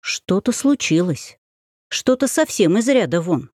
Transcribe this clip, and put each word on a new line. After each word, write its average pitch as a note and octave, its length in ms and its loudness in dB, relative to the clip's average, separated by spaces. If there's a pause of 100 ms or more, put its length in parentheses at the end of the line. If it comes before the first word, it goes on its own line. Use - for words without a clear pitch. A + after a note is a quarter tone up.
Что-то - 520 -2
случилось. F3+ 840 0 (500)
Что-то B3+ 400 0
совсем F#3 480 2
из A3+ 100 0
ряда F3 360 0
вон. D#3 360 -2